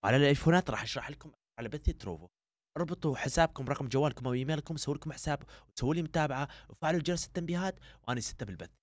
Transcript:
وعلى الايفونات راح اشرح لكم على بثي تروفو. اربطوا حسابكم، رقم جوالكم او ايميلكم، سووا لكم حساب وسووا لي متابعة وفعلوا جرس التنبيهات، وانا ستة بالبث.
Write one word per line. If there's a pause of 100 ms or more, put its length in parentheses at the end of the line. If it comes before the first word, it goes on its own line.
وعلى
الايفونات
راح
اشرح
لكم (260)
على
بثي
تروفو. (500)
اربطوا
حسابكم،
رقم
جوالكم
او
ايميلكم،
سووا
لكم
حساب (260)
وسووا
لي
متابعة (200)
وفعلوا
جرس
التنبيهات، (300)
وانا
ستة
بالبث. (120)